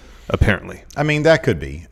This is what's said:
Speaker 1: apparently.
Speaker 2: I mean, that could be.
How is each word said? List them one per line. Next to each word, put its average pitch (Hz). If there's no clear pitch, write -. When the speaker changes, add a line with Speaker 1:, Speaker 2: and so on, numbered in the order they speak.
Speaker 1:
apparently. 92
Speaker 2:
I 143
mean, 151
that 160
could 98
be. 71